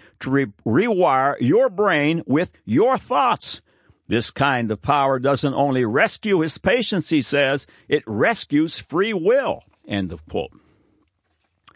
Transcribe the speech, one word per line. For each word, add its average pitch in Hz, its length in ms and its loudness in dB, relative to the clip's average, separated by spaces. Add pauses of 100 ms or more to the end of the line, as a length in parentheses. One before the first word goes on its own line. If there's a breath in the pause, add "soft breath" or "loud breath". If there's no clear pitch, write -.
(200 soft breath)
to 131 100 -8
re-, 135 160 2 (180)
rewire 147 760 2
your 311 300 4
brain 165 580 0
with 160 240 0 (140 soft breath)
your 247 320 2
thoughts. - 640 -2 (480 soft breath)
This 113 220 -2
kind 123 400 0
of 104 100 -6
power 139 380 2
doesn't 135 340 0
only 131 320 0
rescue 180 540 0
his 160 200 -2
patients," 208 520 -2
he 151 100 2
says, 139 460 -2 (220 soft breath)
"it 147 180 0
rescues 151 720 -2
free 202 340 -2
will." 214 520 0 (220)
End 95 260 -4
of 85 140 -14
quote. 82 260 -6 (1200 soft breath)